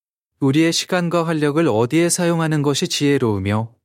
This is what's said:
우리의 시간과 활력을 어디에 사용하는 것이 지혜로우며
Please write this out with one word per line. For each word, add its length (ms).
우리의 320
시간과 540
활력을 420
어디에 400
사용하는 540
것이 260
지혜로우며 880